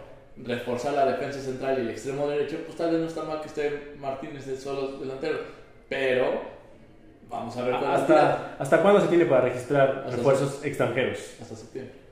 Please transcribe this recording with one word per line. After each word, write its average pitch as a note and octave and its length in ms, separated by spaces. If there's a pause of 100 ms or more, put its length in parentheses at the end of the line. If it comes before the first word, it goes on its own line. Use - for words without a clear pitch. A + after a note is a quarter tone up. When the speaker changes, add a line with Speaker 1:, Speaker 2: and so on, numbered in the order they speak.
(380)
Speaker 1:
reforzar B2 560
la C#3 120
defensa C#3 340
central C3 380
y B2 40
el A2+ 80
extremo C#3 380
derecho, D3 380
pues - 120
tal E3 140
vez E3 80
no E3 80
está D#3+ 160
mal D#3 180
que D3+ 60
esté C#3+ 520
Martínez C#3 460
de C3 100
solo C#3 440
delantero, C3+ 400 (500)
pero C3+ 520 (880)
vamos A#2 280
a B2 60
ver B2+ 80
cuándo - 180
Speaker 2:
¿Hasta, - 180
Speaker 1:
tira. - 520
Speaker 2:
¿Hasta D3 220
cuándo G3+ 200
se - 60
tiene E3+ 180
para C3 160
registrar B2+ 640
Speaker 1:
Hasta B2 120
Speaker 2:
refuerzos C#3 440
Speaker 1:
sep-, D3+ 60
Speaker 2:
extranjeros? B2 720
Speaker 1:
hasta A2+ 140
septiembre. - 380 (180)